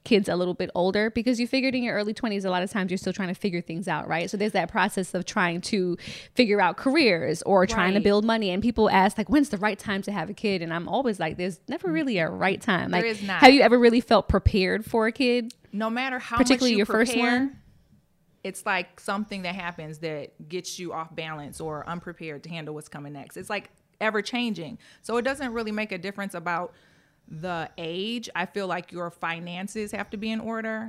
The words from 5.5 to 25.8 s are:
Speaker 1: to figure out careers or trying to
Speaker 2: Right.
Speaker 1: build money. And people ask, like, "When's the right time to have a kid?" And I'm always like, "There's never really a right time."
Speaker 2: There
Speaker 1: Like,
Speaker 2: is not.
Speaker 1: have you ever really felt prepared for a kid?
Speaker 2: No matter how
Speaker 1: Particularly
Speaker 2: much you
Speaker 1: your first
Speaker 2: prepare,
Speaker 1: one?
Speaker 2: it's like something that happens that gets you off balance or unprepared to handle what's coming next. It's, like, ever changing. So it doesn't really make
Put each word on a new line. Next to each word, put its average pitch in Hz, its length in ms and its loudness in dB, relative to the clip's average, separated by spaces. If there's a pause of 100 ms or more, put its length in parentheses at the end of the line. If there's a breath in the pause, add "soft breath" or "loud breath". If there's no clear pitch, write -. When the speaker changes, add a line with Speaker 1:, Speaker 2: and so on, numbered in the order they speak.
Speaker 1:
to 180 360 0 (380 loud breath)
figure 208 240 6
out 180 160 4
careers 208 640 2
or 190 240 6
trying 190 280 2
to 202 40 4
Speaker 2:
Right. 214 60 4
Speaker 1:
build 208 200 6
money. 220 260 2
And 180 120 -2
people 220 260 4
ask, 190 300 4
like, 214 100 -2
"When's 285 200 6
the 220 100 -4
right 202 200 0
time 202 240 -4
to 202 100 -6
have 196 180 -4
a - 20 -8
kid?" 196 300 -2
And 165 100 -4
I'm 170 160 -4
always 220 300 0
like, 160 200 -2
"There's 180 280 -4
never 339 240 -4
really 277 280 0
a 165 120 0
right 185 300 0
time." 180 320 0
Speaker 2:
There 180 100 2
Speaker 1:
Like, 226 80 0
Speaker 2:
is 208 120 -6
not. 190 180 -4
Speaker 1:
have 262 120 12
you 277 100 8
ever 226 140 8
really 240 240 6
felt - 280 4
prepared 185 560 2
for 220 240 0
a 226 40 -2
kid? 247 400 0 (200)
Speaker 2:
No 220 180 -4
matter 254 300 -4
how 233 160 -6
Speaker 1:
Particularly 254 340 4
Speaker 2:
much - 20 4
you 220 60 2
Speaker 1:
your 208 80 2
first 226 280 2
Speaker 2:
prepare, 247 260 2
Speaker 1:
one? 269 160 -2 (880)
Speaker 2:
it's 190 200 -10
like 185 360 -4
something 202 420 -6
that 180 140 -6
happens 170 420 -10
that 156 500 -10
gets 180 300 -8
you 170 140 -8
off 160 240 -10
balance 156 440 -10
or 156 280 -8
unprepared 165 560 -10
to 165 40 -16
handle 156 280 -10
what's 151 120 -14
coming 143 240 -14
next. 139 240 -16
It's, 185 140 -10
like, 202 200 -8 (300)
ever 208 220 0
changing. 196 560 -6 (240 soft breath)
So 220 140 -2
it 240 60 2
doesn't 269 300 -4
really 226 200 -4
make 214 180 -4